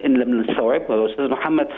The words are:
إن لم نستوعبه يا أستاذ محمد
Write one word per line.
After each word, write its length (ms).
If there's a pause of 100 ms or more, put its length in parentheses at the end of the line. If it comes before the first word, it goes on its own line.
إن 80
لم 280
نستوعبه 540
يا 160
أستاذ 180
محمد 380 (100)